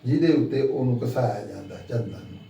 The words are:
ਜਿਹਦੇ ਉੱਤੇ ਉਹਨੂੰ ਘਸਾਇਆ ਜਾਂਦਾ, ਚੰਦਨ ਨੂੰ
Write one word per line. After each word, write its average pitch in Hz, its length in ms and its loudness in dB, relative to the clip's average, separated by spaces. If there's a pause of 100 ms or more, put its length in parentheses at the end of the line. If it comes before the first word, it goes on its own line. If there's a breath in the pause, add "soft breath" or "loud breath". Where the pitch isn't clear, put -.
ਜਿਹਦੇ 160 280 4
ਉੱਤੇ 139 280 2
ਉਹਨੂੰ 127 420 2
ਘਸਾਇਆ 120 420 -2
ਜਾਂਦਾ, - 300 -12 (140)
ਚੰਦਨ 113 200 -2
ਨੂੰ - 300 -14 (100)